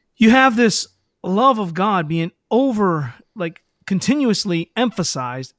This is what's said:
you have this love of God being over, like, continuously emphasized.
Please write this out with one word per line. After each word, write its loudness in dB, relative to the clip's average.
you 4
have 4
this 0
love 2
of -6
God 0
being -4
over, 0
like, -10
continuously -2
emphasized. -6